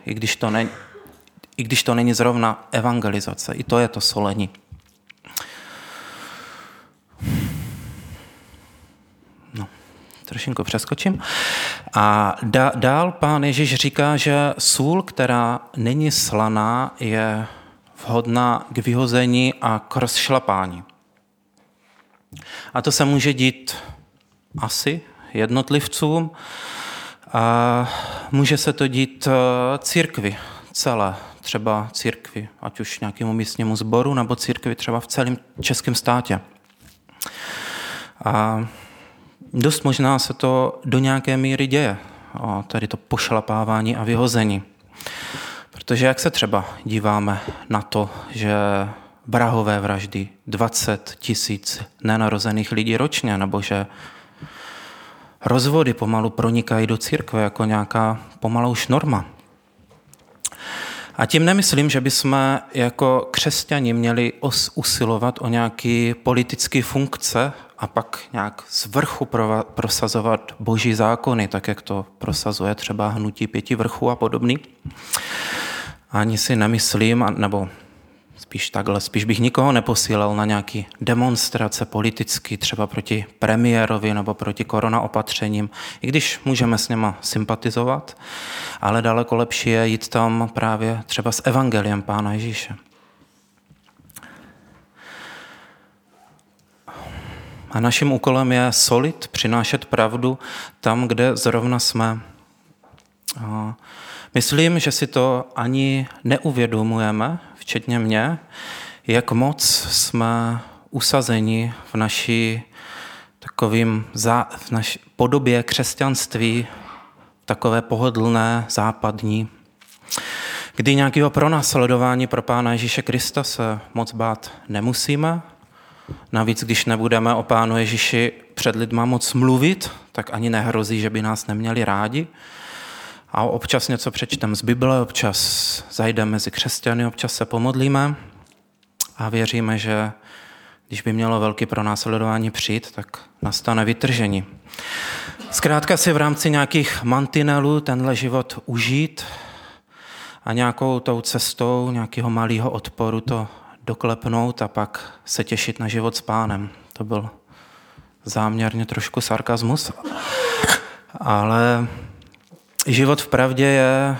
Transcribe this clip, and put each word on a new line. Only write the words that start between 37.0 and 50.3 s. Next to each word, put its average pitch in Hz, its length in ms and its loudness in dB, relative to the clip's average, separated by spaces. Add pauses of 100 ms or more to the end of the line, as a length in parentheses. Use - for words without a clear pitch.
A 110 400 2 (880)
dost 147 300 2
možná 135 360 4
se - 140 -4
to 131 520 0
do 127 140 2
nějaké 135 380 2
míry 135 300 0
děje, 131 300 2 (360)
a 101 280 -4
tady 107 260 -4
to - 100 -6
pošlapávání 110 960 0
a 113 80 -4
vyhození. 113 600 2 (1080)
Protože 123 340 0
jak 131 140 2
se - 120 0
třeba 101 340 0 (180)
díváme 104 580 0 (280)
na 107 120 0
to, 104 280 -2 (200)
že 107 260 -2 (720)
vrahové 113 520 2
vraždy 98 500 -4 (180)